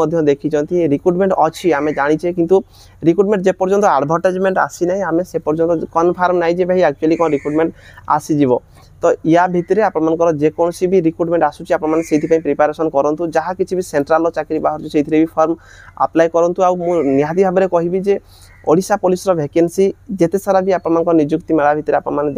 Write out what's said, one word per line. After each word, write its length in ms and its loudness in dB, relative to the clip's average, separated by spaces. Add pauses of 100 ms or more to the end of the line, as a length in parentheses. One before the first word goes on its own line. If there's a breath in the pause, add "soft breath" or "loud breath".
ମଧ୍ୟ 300 0
ଦେଖିଛନ୍ତି 460 -2 (180)
ରିକ୍ରୁଟମେଣ୍ଟ 400 0 (100)
ଅଛି, 220 -4 (120)
ଆମେ 200 -2
ଜାଣିଛେ, 340 -2
କିନ୍ତୁ 240 0 (460 soft breath)
ରିକ୍ରୁଟମେଣ୍ଟ 460 2
ଯେପର୍ଯ୍ୟନ୍ତ 380 0 (100)
ଆଡ଼ଭର୍ଟାଇଜମେଣ୍ଟ 640 0
ଆସିନାହିଁ, 520 -2
ଆମେ 200 0
ସେ 80 -10
ପର୍ଯ୍ୟନ୍ତ 340 0 (220)
କନଫର୍ମ 480 0
ନାହିଁ 160 0
ଯେ 60 0
ଭାଇ 180 2
ଆକ୍ଚୁଆଲି 380 0
କ'ଣ 160 2
ରିକ୍ରୁଟମେଣ୍ଟ 360 -2 (360 loud breath)
ଆସିଯିବ। 440 0 (500 soft breath)
ତ 20 -4 (180)
ୟା 200 4 (120)
ଭିତରେ 340 0
ଆପଣମାନଙ୍କର 400 0 (140)
ଯେକୌଣସି 480 0
ବି 160 2
ରିକ୍ରୁଟମେଣ୍ଟ 440 0
ଆସୁଛି, 280 -16
ଆପଣମାନେ 240 0
ସେଇଥିପାଇଁ 400 0
ପ୍ରିପାରେସନ୍ 480 0
କରନ୍ତୁ। 400 0
ଯାହା 240 -4
କିଛି 240 -4
ବି 40 -4
ସେଣ୍ଟ୍ରାଲର 540 0
ଚାକିରି 300 -4
ବାହାରୁଛି, 240 -4
ସେଇଥିରେ 320 0
ବି 120 0
ଫର୍ମ 180 2 (520 loud breath)
ଆପ୍ଲାଏ 300 2
କରନ୍ତୁ। 320 2
ଆଉ 160 2
ମୁଁ 100 -2 (260)
ନିହାତି 260 0
ଭାବରେ 300 2
କହିବି 320 0
ଯେ 80 2 (520 soft breath)
ଓଡ଼ିଶା 360 2
ପୋଲିସର 360 0
ଭେକେନ୍ସି 460 0 (340)
ଯେତେ 200 0
ସାରା 280 0
ବି 120 0
ଆପଣମାନଙ୍କ 320 0 (100)
ନିଯୁକ୍ତି 340 -2
ମେଳା 240 2
ଭିତରେ 220 -2
ଆପଣମାନେ 380 -4